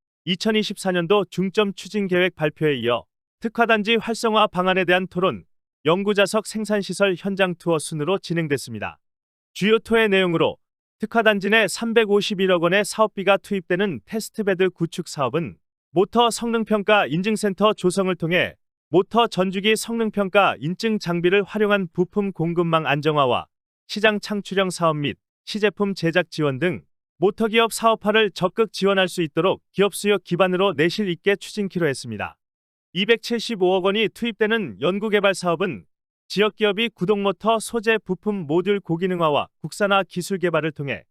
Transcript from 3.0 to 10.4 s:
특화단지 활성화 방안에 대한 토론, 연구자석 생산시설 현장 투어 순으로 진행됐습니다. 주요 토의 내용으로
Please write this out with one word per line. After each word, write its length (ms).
특화단지 560
활성화 520
방안에 360
대한 240
토론, 380
연구자석 600
생산시설 720
현장 380
투어 240
순으로 380
진행됐습니다. 800
주요 260
토의 300
내용으로 480